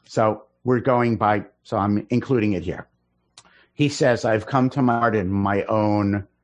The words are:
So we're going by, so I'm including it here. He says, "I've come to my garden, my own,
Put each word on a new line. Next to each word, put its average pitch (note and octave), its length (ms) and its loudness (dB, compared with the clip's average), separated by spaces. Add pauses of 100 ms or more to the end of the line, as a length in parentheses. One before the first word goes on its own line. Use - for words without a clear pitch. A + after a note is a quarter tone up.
So A2 400 -2 (180)
we're B2 180 0
going A#2+ 340 2
by, G#2 300 0 (180)
so A2+ 140 -6
I'm G2+ 320 0
including A#2 440 0
it F2 100 -4
here. E2+ 240 -8 (840)
He D3 140 0
says, B2+ 380 0
"I've A2 220 0
come C3 240 2
to C#3+ 100 -2
my A#2+ 180 2
garden, G#2+ 300 0
my G2 340 0
own, G#2 640 0 (160)